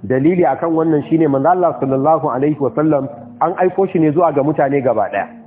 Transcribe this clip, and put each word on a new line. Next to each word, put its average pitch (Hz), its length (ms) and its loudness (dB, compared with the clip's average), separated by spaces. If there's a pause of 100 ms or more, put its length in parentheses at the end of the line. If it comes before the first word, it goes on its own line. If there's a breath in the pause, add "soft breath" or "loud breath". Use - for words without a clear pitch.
dalili 151 420 2
akan 151 280 -2
wannan 160 360 0
shine 160 180 2
Manzo 139 220 2
Allah 175 300 2
sallallahu 139 500 0
alaihi 143 300 -2
wasallam 139 480 0 (340)
an 170 180 0
aiko 185 320 0
shi 180 80 -2
ne 156 120 2
zuwa 165 200 2
ga 139 120 0
mutane 143 380 0
gaba 110 300 0
ɗaya. 98 160 -4 (200)